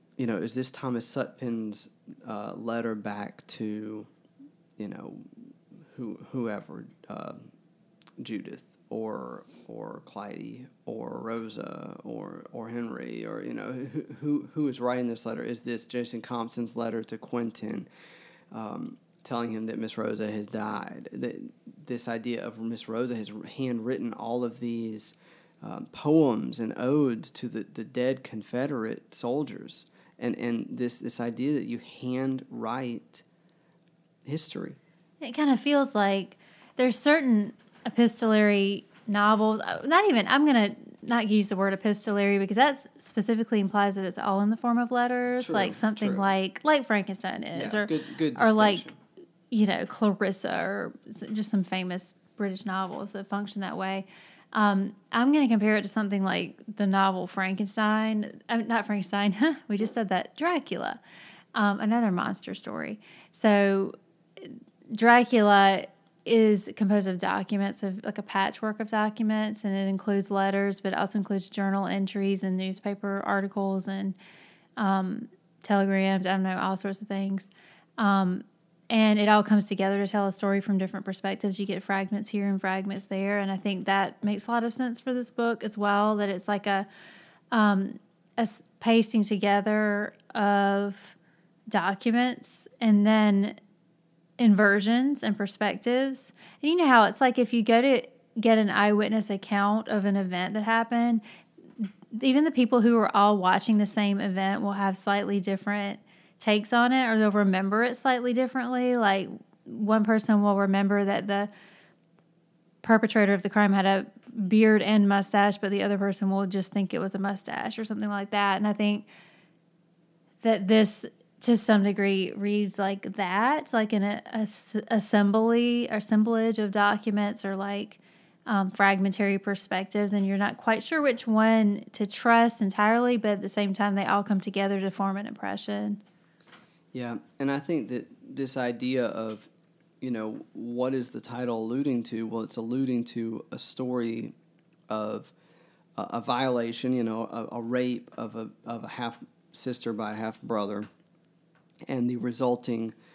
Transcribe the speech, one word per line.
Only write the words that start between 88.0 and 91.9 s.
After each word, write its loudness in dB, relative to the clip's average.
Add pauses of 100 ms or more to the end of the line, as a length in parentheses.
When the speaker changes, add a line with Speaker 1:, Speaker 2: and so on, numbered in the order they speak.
Speaker 2:
a 0
s-, -6 (180)
pasting 4
together 0 (200)
of 2 (720)
documents -2 (120)